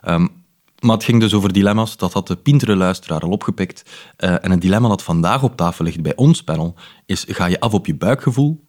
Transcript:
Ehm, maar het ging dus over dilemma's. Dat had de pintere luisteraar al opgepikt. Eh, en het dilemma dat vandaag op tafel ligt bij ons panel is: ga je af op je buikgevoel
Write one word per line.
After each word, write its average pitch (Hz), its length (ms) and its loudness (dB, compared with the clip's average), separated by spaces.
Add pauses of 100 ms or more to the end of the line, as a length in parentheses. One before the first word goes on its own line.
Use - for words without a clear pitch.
Ehm, 85 260 0 (520)
maar 113 160 2
het 110 80 -4
ging 117 160 2
dus 110 140 2
over 98 200 0
dilemma's. 104 440 0
Dat 92 160 -4
had 98 140 -4
de 90 80 -4
pintere 135 400 2
luisteraar 90 460 -2
al 85 80 -4
opgepikt. 95 540 -6 (340)
Eh, 90 240 0
en 92 100 -2
het 90 100 2
dilemma 101 260 2
dat 104 160 0
vandaag 87 400 0
op - 140 0
tafel 85 260 -2
ligt 82 180 -4
bij 78 140 -2
ons 156 280 4
panel 80 320 -4 (300)
is: - 220 -6
ga - 180 -2
je 87 140 0
af 110 140 -2
op 98 120 0
je 80 100 -4
buikgevoel 135 720 0